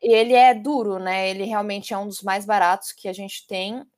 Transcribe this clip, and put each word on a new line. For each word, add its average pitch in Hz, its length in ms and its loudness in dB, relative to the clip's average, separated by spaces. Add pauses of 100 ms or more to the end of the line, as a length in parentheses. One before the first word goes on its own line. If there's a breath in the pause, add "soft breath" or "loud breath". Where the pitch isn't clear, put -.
E 233 120 4
ele 226 200 4
é 247 200 8
duro, 220 460 -4
né? 190 300 -2
Ele 190 160 -6
realmente 208 480 -6
é 196 40 -4
um 202 100 -6
dos 196 140 -12
mais 196 240 -4
baratos 196 460 0
que - 160 -14
a 185 60 -8
gente 196 340 -14
tem. 202 380 -8 (120)